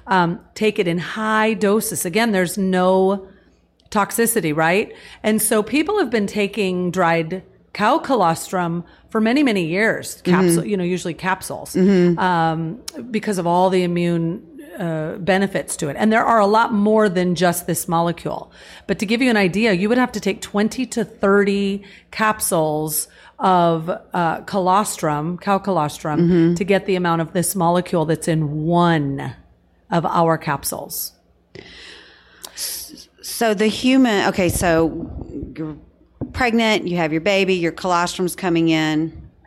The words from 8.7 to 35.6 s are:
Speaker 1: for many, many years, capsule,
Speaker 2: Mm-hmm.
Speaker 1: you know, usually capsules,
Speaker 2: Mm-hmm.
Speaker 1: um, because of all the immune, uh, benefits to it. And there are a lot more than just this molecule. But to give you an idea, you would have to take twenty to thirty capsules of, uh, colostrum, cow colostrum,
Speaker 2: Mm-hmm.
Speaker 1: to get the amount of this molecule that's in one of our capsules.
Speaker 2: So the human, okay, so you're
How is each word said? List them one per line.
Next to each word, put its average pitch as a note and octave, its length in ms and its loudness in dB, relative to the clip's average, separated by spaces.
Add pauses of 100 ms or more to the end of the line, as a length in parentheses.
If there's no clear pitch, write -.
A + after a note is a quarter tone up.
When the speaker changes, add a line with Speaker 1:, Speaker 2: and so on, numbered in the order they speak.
Speaker 1:
for A3 120 -2
many, A#3+ 220 2
many G#3 220 2
years, E3+ 580 -2
capsule, F3 400 4
Speaker 2:
Mm-hmm. A3 60 -8
Speaker 1:
you G3+ 60 -2
know, F#3 80 0
usually F3 300 -4
capsules, - 600 -6
Speaker 2:
Mm-hmm. F3+ 440 4
Speaker 1:
um, E3 600 0 (300)
because G#3+ 280 -4
of E3+ 100 -2
all F3+ 220 4
the F3+ 140 2
immune, F3 600 -2 (340)
uh, D#3+ 400 -6
benefits F#3+ 600 0
to D3+ 120 -4
it. C3+ 100 -6
And A3 120 2
there A3+ 140 4
are A#3 140 4
a G3 80 4
lot A3+ 260 2
more G#3+ 360 4
than F3+ 260 0
just F3 320 0
this E3 200 -4
molecule. E3+ 640 -4 (360)
But F#3 120 -2
to G#3+ 60 -4
give A#3 160 0
you B3+ 80 4
an A3 80 4
idea, G3+ 360 2
you F#3 160 0
would B3 80 2
have B3+ 160 0
to G#3 60 -6
take - 220 -4
twenty A3 460 -2
to A3+ 180 -4
thirty G3+ 800 0 (260)
capsules D#3 1000 -2 (320)
of, E3+ 500 2 (240)
uh, E3+ 280 -2
colostrum, F3+ 960 0
cow G3 220 0
colostrum, D#3+ 640 -2
Speaker 2:
Mm-hmm. E3+ 340 4
Speaker 1:
to G3 80 -2
get F#3+ 220 0
the F#3+ 100 0
amount E3+ 260 0
of D#3+ 120 -6
this E3+ 220 -2
molecule F3 500 0
that's D#3+ 240 -2
in D3+ 340 -2
one D#3 680 2 (560)
of E3+ 160 0
our E3 320 2
capsules. - 760 -8 (2000)
Speaker 2:
So A3+ 300 -2
the G#3 140 0
human, A#3+ 640 2
okay, F#3 200 0
so E3 760 0 (300)
you're D#3 220 -10 (560)